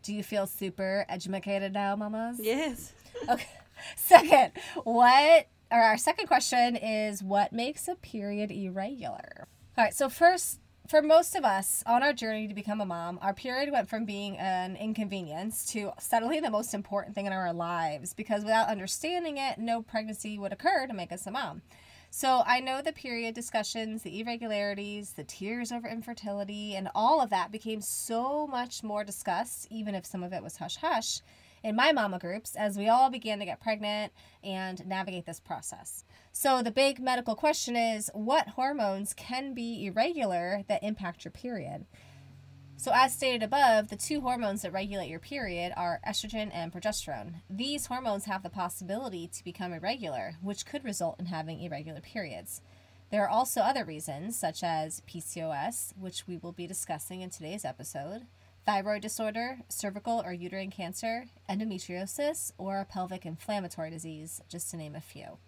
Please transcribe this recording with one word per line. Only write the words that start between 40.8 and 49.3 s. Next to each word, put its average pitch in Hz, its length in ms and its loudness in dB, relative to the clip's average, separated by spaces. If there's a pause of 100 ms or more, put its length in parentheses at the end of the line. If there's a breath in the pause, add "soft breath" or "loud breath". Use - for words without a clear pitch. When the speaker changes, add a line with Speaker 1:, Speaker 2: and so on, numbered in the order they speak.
Speaker 1:
impact 190 420 -4
your 165 60 -10
period? 214 560 -8 (880 loud breath)
So - 160 -4
as 254 220 8
stated 247 300 0
above, 226 460 6
the 208 60 -8
two 294 260 -2
hormones 240 400 -2
that 185 100 -6
regulate 190 360 -4
your 160 120 -8
period 180 560 -6
are 175 280 -2
estrogen 214 480 -4
and 170 200 -6
progesterone. 170 640 -6 (140)
These 262 380 -4
hormones 240 380 -2
have 196 180 -4
the - 80 -8
possibility 185 800 -6
to - 160 -14